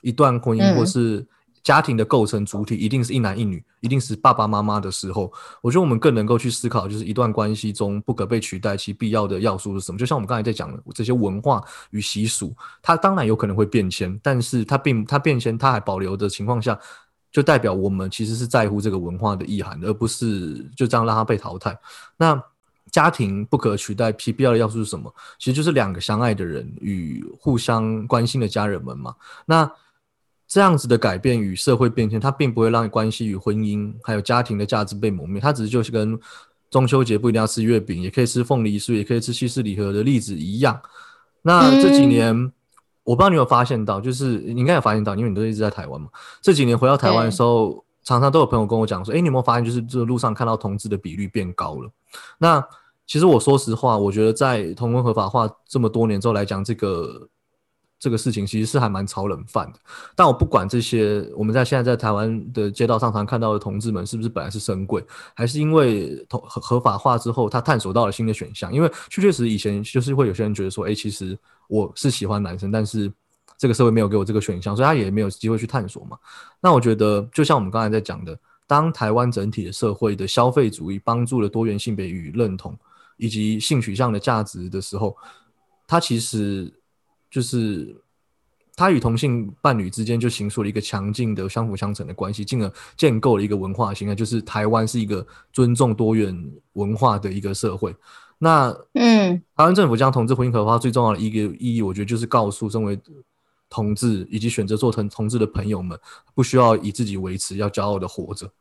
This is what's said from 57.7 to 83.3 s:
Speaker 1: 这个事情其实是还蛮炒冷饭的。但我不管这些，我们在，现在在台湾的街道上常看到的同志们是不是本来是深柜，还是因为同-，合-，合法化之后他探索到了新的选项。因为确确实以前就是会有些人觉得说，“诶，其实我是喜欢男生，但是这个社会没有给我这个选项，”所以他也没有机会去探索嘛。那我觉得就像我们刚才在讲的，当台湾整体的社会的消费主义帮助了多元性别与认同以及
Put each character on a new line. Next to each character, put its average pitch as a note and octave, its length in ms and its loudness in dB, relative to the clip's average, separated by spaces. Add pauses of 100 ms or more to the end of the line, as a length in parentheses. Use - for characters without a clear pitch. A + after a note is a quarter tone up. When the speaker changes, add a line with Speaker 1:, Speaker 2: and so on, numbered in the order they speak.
Speaker 1:
这 C3+ 100 -2
个 A2+ 80 0
事 A#2+ 140 -2
情 G#2 140 -4
其 A2 140 -4
实 A2 60 0
是 C#3+ 140 0
还 A#2+ 80 2
蛮 G2 180 -4
炒 G2 220 -6
冷 D3 200 -6
饭 G2+ 260 -4
的。 - 60 -20 (360)
但 F#3 120 6
我 C#3 40 6
不 - 140 2
管 G2 240 0
这 B2 100 0
些， G#2+ 560 0
我 G#2+ 80 -4
们 A2 100 0
在， B2+ 120 4
现 C3+ 120 0
在 B2 60 0
在 B2 120 2
台 A2 160 -2
湾 A2 420 -4
的 G#2 180 -2
街 A#2 160 0
道 A#2 100 2
上 A2+ 140 0
常 G#2 140 -2
看 A#2 140 -2
到 A2 140 0
的 G#2 60 -2
同 G2+ 200 -6
志 A2 120 -4
们 F#2 140 -4
是 A#2 100 -8
不 A2 80 -6
是 A2+ 60 -4
本 F2 140 -6
来 D#2+ 60 -10
是 G2+ 100 -8
深 G2 260 -4
柜， G2+ 180 -4 (300)
还 A#2 120 -4
是 B2+ 140 -4
因 D3+ 120 0
为 G#2+ 440 2 (140)
同-， - 160 -6
合-， - 160 -10
合 A#2+ 180 0
法 G#2+ 180 2
化 B2 200 2
之 A#2 140 -4
后 A2+ 180 0
他 B2 100 -2
探 B2+ 200 2
索 F#2+ 120 -6
到 A2+ 140 4
了 G2 60 -2
新 A2+ 140 -4
的 A2 80 0
选 - 220 -10
项。 F#2 180 -8
因 C#3+ 80 2
为 E3 100 2 (180)
确 - 120 -4
确 G3 100 6
实 A#2+ 180 0
以 G#2+ 80 0
前 G2+ 260 -2
就 C3 160 -2
是 C3+ 160 -2
会 C3 120 2
有 F#2+ 60 -2
些 G#2 100 -4
人 G#2+ 100 -2
觉 G2 100 -4
得 F#2+ 80 -4
说 F#2+ 180 -6
，“诶， G#2+ 60 0
其 G#2 160 -8
实 F#2+ 260 -8 (300)
我 G#2 280 0
是 C#3+ 140 0
喜 A#2+ 160 -4
欢 G2+ 160 -2
男 F#2 160 -6
生， G2 140 -4
但 A2 120 0
是 G#2 280 -4 (460)
这 C#3 100 0
个 A#2 60 4
社 B2 120 4
会 A2+ 60 6
没 A2+ 80 4
有 G#2+ 80 2
给 G#2 100 0
我 G2 80 0
这 G#2+ 80 -4
个 G#2+ 80 2
选 F2+ 200 -6
项，” G2+ 140 -4
所 B2 80 2
以 - 20 4
他 D#3 100 4
也 G2 160 0
没 G#2+ 100 0
有 G2 80 -2
机 A2 200 -6
会 A2+ 80 0
去 A#2 100 -6
探 A2 200 -4
索 - 180 -16
嘛。 - 120 -16 (420)
那 F3+ 140 6
我 C3 80 8
觉 A2+ 140 4
得 G#2 380 2
就 D#3 100 2
像 D3 140 4
我 A2+ 40 0
们 F#2 80 -4
刚 A2+ 140 -2
才 G#2+ 60 0
在 A2 100 0
讲 - 240 -10
的， D#2+ 140 -14 (300)
当 D#3 240 2
台 G#2+ 200 -2
湾 A#2+ 200 2
整 G#2+ 200 -4
体 G2+ 140 -6
的 F#2 60 -12
社 G#2 220 -2
会 G2+ 220 -2
的 G2 120 -6
消 B2 220 2
费 B2 200 2
主 F2 220 -10
义 G2+ 120 -6
帮 A#2+ 220 0
助 A#2+ 160 -2
了 G#2 80 0
多 A2+ 160 -2
元 G#2 120 -2
性 G#2+ 180 -6
别 F#2+ 120 -6
与 E2+ 280 -10
认 A2 220 0
同 - 200 -14 (400)
以 A#2 120 -6
及 G#2+ 300 -2